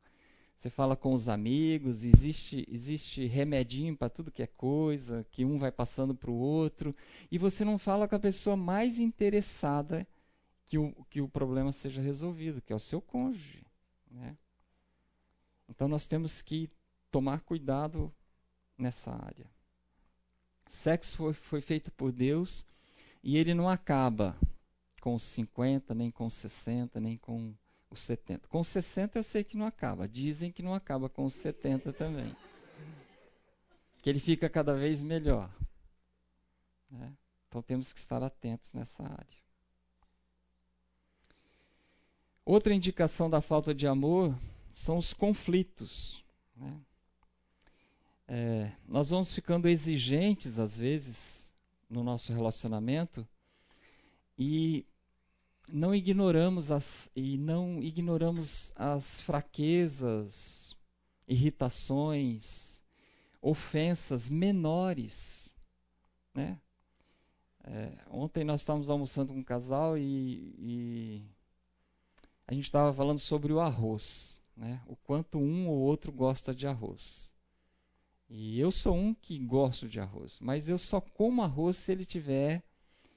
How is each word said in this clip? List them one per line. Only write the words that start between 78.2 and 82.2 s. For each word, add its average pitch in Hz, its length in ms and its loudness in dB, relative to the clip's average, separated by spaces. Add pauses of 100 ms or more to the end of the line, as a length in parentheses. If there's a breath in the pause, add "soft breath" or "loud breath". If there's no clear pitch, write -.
E 110 320 -6
eu 165 140 4
sou 185 240 4
um 208 160 2
que 165 260 -8
gosto 127 480 2
de 110 140 -8
arroz, 98 400 -10
mas 139 260 -2
eu 175 120 2
só - 200 0
como 233 440 2
arroz 165 340 2
se - 160 -2
ele 190 140 -4
tiver 147 560 0 (540 soft breath)